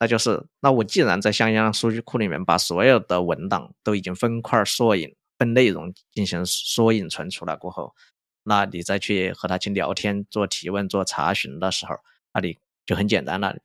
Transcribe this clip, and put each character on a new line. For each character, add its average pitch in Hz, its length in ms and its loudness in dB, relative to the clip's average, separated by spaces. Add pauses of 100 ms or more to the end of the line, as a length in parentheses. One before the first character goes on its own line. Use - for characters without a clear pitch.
那 117 60 4
就 117 100 2
是， 110 260 0 (180)
那 139 120 4
我 120 100 4
既 104 180 0
然 101 200 4
在 107 100 2
向 110 220 2
量 110 200 2
数 117 180 0
据 113 100 -2
库 - 180 -6
里 110 80 0
面 82 160 -4
把 87 140 4
所 87 280 0
有 127 160 8
的 90 220 0
文 85 260 -2
档 87 220 -2 (140)
都 107 100 0
已 98 60 -2
经 92 140 -8
分 117 260 -2
块 117 180 2
儿 101 60 4
缩 110 320 2
影、 78 180 -6 (240)
分 117 140 2
内 123 160 6
容 85 240 -4 (200)
进 104 140 -2
行 90 200 -4
缩 - 460 0
影 98 160 -2
存 78 200 -8
储 - 160 -12
了 80 120 -6
过 90 140 -12
后， 80 220 -10 (520)
那 101 200 2
你 92 160 -6
再 98 180 -2
去 95 340 -2
和 - 160 -8
它 92 100 -2
去 - 120 -6
聊 92 220 -2
天、 101 380 -2
做 104 160 0
提 85 240 -8
问、 101 180 -4
做 95 160 0
查 85 300 0
询 69 240 -6
的 92 120 0
时 - 140 -4
候， - 120 -6 (360)
那 - 80 -2
你 87 160 -6 (300)
就 - 100 -2
很 104 100 0
简 98 180 0
单 90 160 -4
了， 101 140 -4 (100)